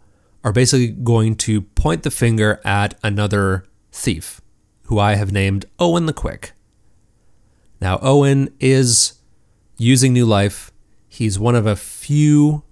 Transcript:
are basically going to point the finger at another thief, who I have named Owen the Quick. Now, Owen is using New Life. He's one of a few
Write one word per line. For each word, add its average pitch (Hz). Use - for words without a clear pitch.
are 107
basically 123
going 113
to 107
point 156
the 139
finger 110
at 101
another 101
thief, -
who 107
I 104
have 101
named 98
Owen 170
the 160
Quick. -
Now, 92
Owen 139
is 131
using 127
New 123
Life. 101
He's 104
one 120
of 110
a 104
few 147